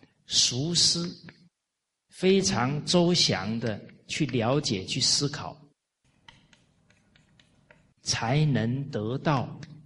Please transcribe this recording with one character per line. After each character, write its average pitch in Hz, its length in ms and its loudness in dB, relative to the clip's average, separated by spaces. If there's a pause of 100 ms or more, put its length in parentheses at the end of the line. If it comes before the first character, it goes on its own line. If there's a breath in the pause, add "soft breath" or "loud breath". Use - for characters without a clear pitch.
(260 soft breath)
熟 143 480 0
思， 170 420 0 (920)
非 190 320 4
常 135 420 0
周 175 300 4
详 107 460 0
的 107 200 -4 (280)
去 - 180 -2
了 123 340 0
解、 107 280 -2
去 - 120 -4
思 - 300 0
考， - 400 -12 (2250)
才 139 420 0
能 127 460 0
得 113 300 -4
到 143 420 -2 (240)